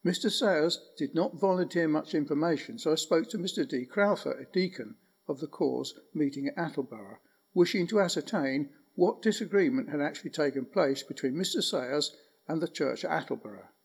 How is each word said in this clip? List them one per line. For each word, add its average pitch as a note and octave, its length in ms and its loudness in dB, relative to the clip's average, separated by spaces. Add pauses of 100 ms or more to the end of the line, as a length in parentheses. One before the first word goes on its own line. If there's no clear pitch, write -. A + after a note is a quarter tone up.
Mister F3+ 260 0
Sayers E3+ 500 2 (200)
did D3 160 -4
not D#3+ 240 0
volunteer F3+ 480 2
much D#3 260 0
information, D3+ 640 0
so D3+ 140 0
I D#3 40 6
spoke D#3+ 340 0
to G#3+ 100 -4
Mister F3 260 -2
D. B2 220 -4
Crowther, G3+ 460 0
a - 200 -8
deacon F3 440 -2 (300)
of C#3+ 120 -4
the D3+ 80 -6
cause C3 480 -2 (180)
meeting C#3 340 -2
at - 100 -4
Attleborough, B2 600 -6 (380)
wishing F3 320 4
to G#3 120 4
ascertain D3+ 680 0 (240)
what F3+ 300 2
disagreement F3+ 680 2
had D3 120 -2
actually D3 280 -4
taken C#3 360 -2
place C#3 360 2
between - 340 -4
Mister F3+ 240 0
Sayers C#3+ 560 -2 (320)
and D#3+ 140 -2
the D#3+ 60 -2
church C3+ 360 -4
at D#3+ 60 -4
Attleborough. C3 600 -6 (160)